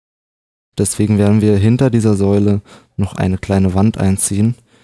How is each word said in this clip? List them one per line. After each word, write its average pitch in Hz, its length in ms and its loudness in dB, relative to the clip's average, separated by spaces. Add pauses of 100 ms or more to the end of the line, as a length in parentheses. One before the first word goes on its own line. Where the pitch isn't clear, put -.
(760)
Deswegen 104 420 -2
werden 104 200 2
wir 104 160 2
hinter 117 360 2
dieser 110 240 0
Säule 101 460 0 (360)
noch 101 160 -4
eine 92 240 -4
kleine 95 380 0
Wand 104 240 0
einziehen. 98 560 -2 (280)